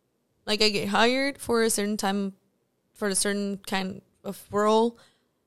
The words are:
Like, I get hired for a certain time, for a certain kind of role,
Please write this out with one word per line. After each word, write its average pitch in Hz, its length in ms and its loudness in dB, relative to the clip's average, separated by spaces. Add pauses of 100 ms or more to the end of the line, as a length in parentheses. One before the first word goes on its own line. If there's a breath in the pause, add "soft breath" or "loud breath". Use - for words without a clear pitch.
(440)
Like, 214 160 -2
I 214 80 4
get 202 200 -2
hired 254 500 2
for 226 240 0
a 226 80 2
certain 208 260 -2
time, 196 380 -4 (580)
for 208 160 -4
a 190 60 -2
certain 202 520 -2
kind 190 360 -6 (220)
of 202 260 -10
role, 220 480 2 (480 soft breath)